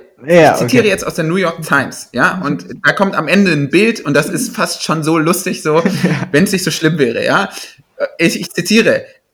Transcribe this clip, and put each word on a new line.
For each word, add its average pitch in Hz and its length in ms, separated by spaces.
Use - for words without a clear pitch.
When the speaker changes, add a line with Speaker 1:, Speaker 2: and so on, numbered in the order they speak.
Speaker 1:
Ja, 156 260
Speaker 2:
ich - 80
zitiere 208 240
Speaker 1:
okay. 214 40
Speaker 2:
jetzt - 180
aus - 80
der 165 100
New 160 120
York 170 240
Times, 143 520
ja, 165 300
und - 240
da 147 60
kommt 196 220
am 151 140
Ende 185 240
ein 143 160
Bild 220 320
und 151 140
das 151 160
ist - 260
fast - 260
schon 160 200
so 160 160
lustig, 165 440
so, 156 140
Speaker 1:
<laughs> 170 80
Ja. 156 460
Speaker 2:
wenn's 196 220
nicht 185 120
so 160 60
schlimm 160 280
wäre, 117 240
ja. 175 280
Ich, 170 240
ich 170 100
zitiere: 180 540